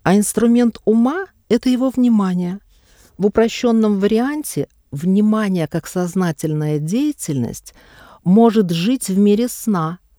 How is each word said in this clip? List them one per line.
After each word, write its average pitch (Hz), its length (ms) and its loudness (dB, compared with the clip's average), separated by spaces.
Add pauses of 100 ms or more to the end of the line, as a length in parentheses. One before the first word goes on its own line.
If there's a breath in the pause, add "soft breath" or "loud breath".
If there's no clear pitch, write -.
а 175 120 2
инструмент 233 720 2
ума — 247 420 2 (220)
это 247 200 0
его 254 200 0
внимание. 196 720 0 (580 soft breath)
В 180 80 0
упрощенном 220 720 2
варианте 226 680 -2 (240)
внимание 190 760 0
как - 200 -6
сознательная 160 920 -2
деятельность 160 920 -4 (500 loud breath)
может 214 480 4
жить 190 380 -4
в 190 80 -2
мире 208 300 2
сна, 175 520 -6 (200)